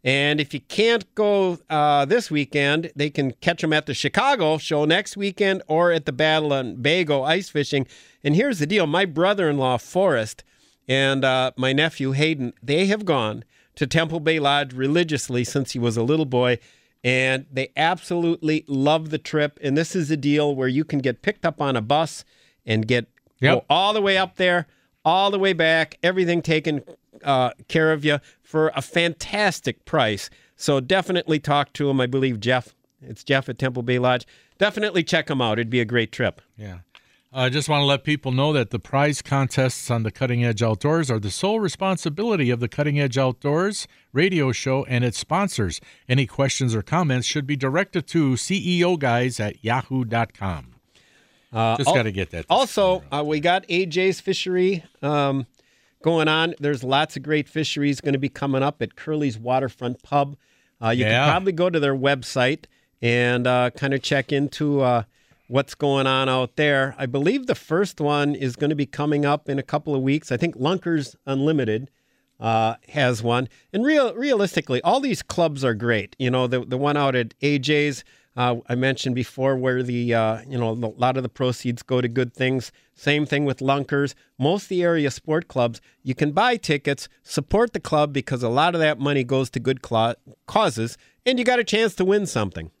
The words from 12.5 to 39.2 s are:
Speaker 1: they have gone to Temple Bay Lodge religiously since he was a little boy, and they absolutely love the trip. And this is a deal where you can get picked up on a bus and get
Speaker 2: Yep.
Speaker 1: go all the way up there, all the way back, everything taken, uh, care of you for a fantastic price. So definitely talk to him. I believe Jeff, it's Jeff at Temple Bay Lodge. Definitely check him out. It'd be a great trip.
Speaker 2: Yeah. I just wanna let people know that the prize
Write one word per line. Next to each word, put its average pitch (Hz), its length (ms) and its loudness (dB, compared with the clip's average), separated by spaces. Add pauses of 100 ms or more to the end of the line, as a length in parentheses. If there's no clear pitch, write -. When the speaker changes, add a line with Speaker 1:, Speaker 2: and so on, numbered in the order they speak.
Speaker 1:
they 151 240 0
have 208 180 -2
gone 113 400 0 (300)
to 147 120 -2
Temple 160 340 -2
Bay 160 180 0
Lodge 143 340 0
religiously 135 720 0
since 139 280 -4
he 131 60 -6
was 117 200 0
a 113 40 0
little 151 220 2
boy, 123 340 0 (460)
and 131 480 0
they 131 240 -4
absolutely 165 920 0
love 147 440 0
the 156 80 -4
trip. 147 440 -2
And 139 140 0
this 160 180 -2
is 156 160 -2
a 160 60 2
deal 147 380 0
where 131 140 -2
you 143 160 0
can 147 160 -2
get 127 220 -2
picked - 220 -2
up 160 160 -4
on 139 160 0
a 110 60 -2
bus 147 420 -2 (420)
and 110 220 0
get 120 180 2 (340)
Speaker 2:
Yep. 139 140 4
Speaker 1:
go 117 160 0
all 190 220 2
the 214 100 0
way 196 160 2
up 185 180 -2
there, 175 300 0 (380)
all 190 260 2
the 202 80 -2
way 190 140 2
back, 160 500 0
everything 175 400 2
taken, 156 400 0 (420)
uh, 127 260 2 (180)
care 156 240 2
of 147 120 -2
you 147 140 2 (240)
for 156 320 0
a 139 80 -4
fantastic 170 1040 -2
price. 110 420 0 (280)
So 143 240 0
definitely 175 580 0
talk 143 360 0
to 143 140 -2
him. 139 140 2
I 123 40 2
believe 131 340 0
Jeff, 123 340 -2 (260)
it's - 240 -18
Jeff 135 240 0
at 123 100 -10
Temple 127 240 -4
Bay 123 160 0
Lodge. 123 280 0 (320)
Definitely 202 460 0
check 160 260 -2
him 131 100 0
out. 110 180 0
It'd 117 120 -4
be 123 100 2
a 113 60 0
great 117 260 -2
trip. - 300 -4 (160)
Speaker 2:
Yeah. 95 200 -14 (540)
I 127 160 0
just 139 200 -2
wanna 143 160 2
let 139 200 2
people 143 280 -2
know 143 200 2
that 135 180 0
the 117 100 -4
prize 143 420 0